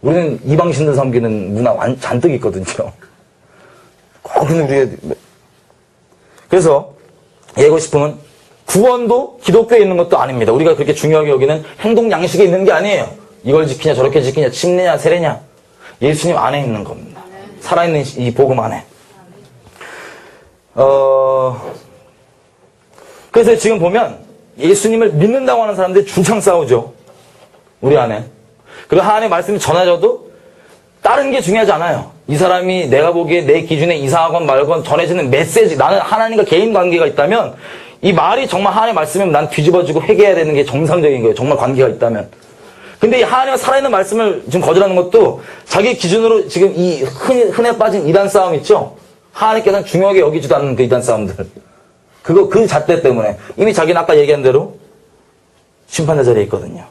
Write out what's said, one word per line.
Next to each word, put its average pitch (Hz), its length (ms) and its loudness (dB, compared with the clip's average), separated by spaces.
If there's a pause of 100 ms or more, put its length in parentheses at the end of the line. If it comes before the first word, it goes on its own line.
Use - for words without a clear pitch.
우리는 156 420 0
이방신들 151 500 0
섬기는 117 600 -2
문화 117 180 0
완-, 123 260 -4
잔뜩 131 360 -2
있거든요. 95 300 -6 (1600)
꼭 - 240 -2
근데 139 340 0
우리가, 101 340 -6 (1300)
그래서 160 440 2 (640)
예고식품은 151 600 2 (500)
구원도 247 760 0
기독교에 226 380 4
있는 190 160 2
것도 175 220 2
아닙니다. 123 340 0
우리가 156 220 2
그렇게 147 200 -2
중요하게 151 360 0
여기는 143 340 0 (160)
행동 226 300 0
양식에 180 340 0
있는 185 200 2
게 190 80 4
아니에요. 170 360 -2 (360)
이걸 151 220 2
지키냐 135 280 -2
저렇게 135 280 2
지키냐 135 280 -2
침례냐 180 480 -2
세례냐 160 420 -2 (600)
예수님 156 360 -2
안에 139 260 -2
있는 113 220 -6
겁니다. - 380 -18 (380)
살아있는 170 440 -2 (140)
이 123 160 -2
복음 131 260 2
안에. - 240 -8 (1900)
어, 135 840 2 (1700)
그래서 233 260 4
지금 - 220 0
보면 175 400 -2 (400)
예수님을 202 540 2
믿는다고 233 500 0
하는 208 140 -2
사람들이 185 300 2
주창 190 340 0
싸우죠. 143 520 0 (880)
우리 139 160 2
안에. 117 280 -2 (640)
그리고 175 160 2
하나님의 214 260 0
말씀이 175 280 -2
전해져도 175 720 0 (720)
다른 269 280 0
게 262 100 -2
중요하지 202 320 0
않아요. 156 400 -4 (160)
이 147 80 -2
사람이 180 520 0
내가 147 240 2
보기에 170 300 0
내 151 200 2
기준에 160 340 -2
이상하건 156 500 -2
말건 143 380 0
전해지는 165 460 -2
메시지, 160 460 2
나는 151 220 2
하나님과 214 460 0
개인 214 280 0
관계가 175 340 2
있다면 147 480 -2 (480)
이 190 100 2
말이 185 340 0
정말 190 260 -2
하나님의 220 220 0
말씀이면 170 380 -2
난 151 160 0
뒤집어지고 151 540 2
회개해야 185 320 4
되는 156 200 0
게 143 100 2
정상적인 147 580 0
거예요. 113 120 2
정말 131 240 -2
관계가 131 300 0
있다면. 107 400 -4 (720)
근데 233 180 2
이 233 60 4
하나님의 262 340 0
살아있는 269 320 0
말씀을 196 560 -2
지금 165 140 -2
거절하는 185 340 2
것도 180 480 2 (240)
자기 208 300 0
기준으로 220 500 0
지금 175 300 0
이 170 260 -2
흔, 226 480 0
흔해 233 260 0
빠진 214 300 -2
이단 196 220 2
싸움 185 280 0
있죠? - 400 0 (360)
하나님께서는 220 520 0
중요하게 190 360 2
여기지도 151 340 0
않는 139 220 -2
그 127 80 0
이단 123 180 0
싸움들. 107 320 -4 (880)
그거, 190 260 4
그 220 200 2
잣대 - 340 0
때문에 113 340 0 (200)
이미 208 180 0
자기는 165 260 0
아까 165 160 2
얘기한 143 260 2
대로 135 340 0 (1120)
심판대 151 340 -2
자리에 113 220 2
있거든요. 104 460 -10